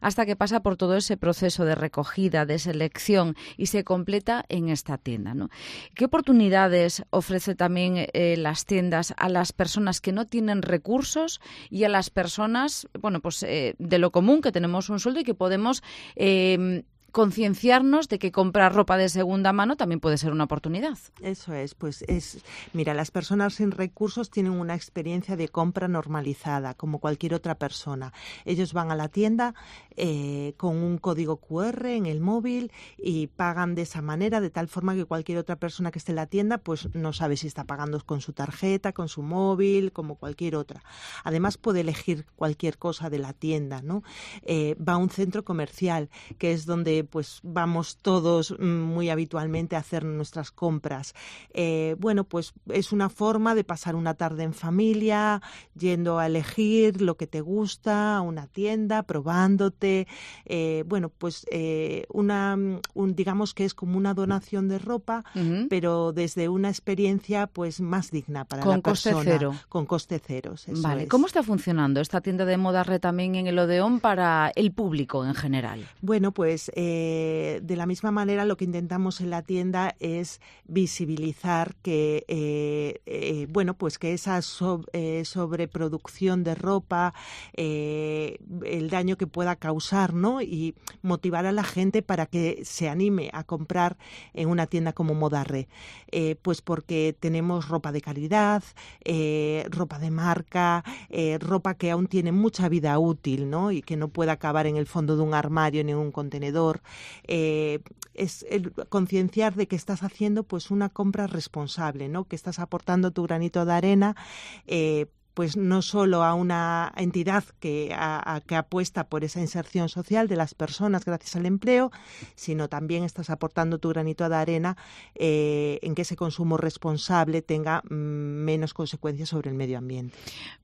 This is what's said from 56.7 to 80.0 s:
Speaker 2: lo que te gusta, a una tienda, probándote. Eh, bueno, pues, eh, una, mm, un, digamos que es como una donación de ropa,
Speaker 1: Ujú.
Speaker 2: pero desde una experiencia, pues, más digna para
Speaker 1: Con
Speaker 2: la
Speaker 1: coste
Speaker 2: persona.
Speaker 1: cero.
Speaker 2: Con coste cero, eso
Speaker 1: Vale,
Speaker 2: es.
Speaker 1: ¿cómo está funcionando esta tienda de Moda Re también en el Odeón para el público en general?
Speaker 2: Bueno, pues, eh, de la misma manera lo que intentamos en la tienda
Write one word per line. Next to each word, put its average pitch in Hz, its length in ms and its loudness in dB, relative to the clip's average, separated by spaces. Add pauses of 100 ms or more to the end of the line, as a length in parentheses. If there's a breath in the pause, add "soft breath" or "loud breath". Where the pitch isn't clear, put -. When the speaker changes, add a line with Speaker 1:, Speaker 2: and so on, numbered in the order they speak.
Speaker 2:
lo 175 160 2
que 165 80 -6
te 156 160 -6
gusta, 208 760 0
a 196 40 0
una 160 240 -4
tienda, 214 560 0
probándote. 190 1040 2 (380 loud breath)
Eh, 160 400 0
bueno, 175 240 -2
pues, - 400 -8
eh, 160 640 -2
una, 202 420 2
mm, 190 260 -2 (120)
un, 190 220 0
digamos 196 400 0
que 196 100 0
es 190 80 -2
como 180 240 -2
una 196 160 2
donación 196 540 0
de 190 100 0
ropa, 226 560 -4
Speaker 1:
Ujú. 180 380 0
Speaker 2:
pero 170 420 2
desde 170 360 -2
una 190 200 2
experiencia, 196 800 0
pues, 175 340 -6
más 180 300 -2
digna 143 340 -6
para 139 160 -6
Speaker 1:
Con 185 140 4
Speaker 2:
la 180 80 2
Speaker 1:
coste 202 260 2
Speaker 2:
persona. 160 300 4
Speaker 1:
cero. 139 160 0 (140)
Speaker 2:
Con 156 180 -2
coste 170 360 -4
cero, - 300 -8
eso 160 180 -12 (120)
Speaker 1:
Vale, 147 200 0
Speaker 2:
es. 143 60 -8
Speaker 1:
¿cómo 254 160 6
está 370 160 2
funcionando 165 580 2
esta 175 220 0
tienda 185 240 0
de 185 120 2
Moda 185 260 2
Re 180 160 2
también 180 340 0
en 185 140 0
el 175 100 2
Odeón 180 420 4
para 175 560 4
el 208 160 4
público 147 540 -2
en 135 80 0
general? 131 540 -2 (140)
Speaker 2:
Bueno, 196 300 2
pues, 165 440 0
eh, 175 160 0 (720)
de 175 140 -2
la 170 80 -2
misma 185 260 -2
manera 202 320 0
lo 208 140 2
que 185 80 -2
intentamos 180 560 -2
en 180 80 -4
la 170 140 -4
tienda 185 580 -2